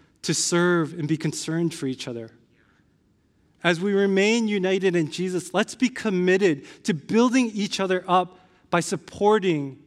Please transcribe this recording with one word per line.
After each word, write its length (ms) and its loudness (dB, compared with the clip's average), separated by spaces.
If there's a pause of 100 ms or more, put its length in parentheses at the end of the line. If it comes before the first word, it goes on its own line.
(200)
to 140 -4
serve 640 0
and 100 -4
be 80 0
concerned 560 -4
for 140 -8
each 200 -6
other. 240 -10 (1300)
As 160 2
we 140 0
remain 540 2
united 480 0
in 140 0
Jesus, 440 -4
let's 200 -2
be 140 0
committed 800 2 (180)
to 80 0
building 600 2
each 260 -4
other 260 0
up 320 0 (300)
by 120 2
supporting 1080 0